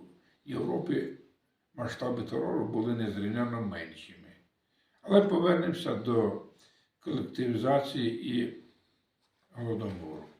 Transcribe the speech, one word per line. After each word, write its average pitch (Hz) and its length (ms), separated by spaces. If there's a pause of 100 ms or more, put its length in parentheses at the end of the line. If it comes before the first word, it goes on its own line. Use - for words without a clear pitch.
(460)
Європі 135 720 (560)
масштаби 120 500
терору 131 440
були 117 280
незрівняно 113 680
меншими. 85 720 (680)
Але 202 200
повернемося 170 760
до 110 500 (540)
колективізації 123 1400
і - 260 (840)
голодомору. 98 760 (140)